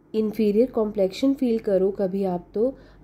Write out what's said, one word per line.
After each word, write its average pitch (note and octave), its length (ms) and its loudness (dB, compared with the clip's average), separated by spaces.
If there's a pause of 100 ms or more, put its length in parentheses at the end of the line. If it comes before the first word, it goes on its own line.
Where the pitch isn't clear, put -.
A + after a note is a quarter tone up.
(140)
इन्फीरियर A3 580 2
कॉम्प्लेक्शन G#3+ 600 0
फील A#3 260 0
करो G3 320 0
कभी G3 320 -2
आप, F3+ 300 -4
तो B3+ 220 -2 (280)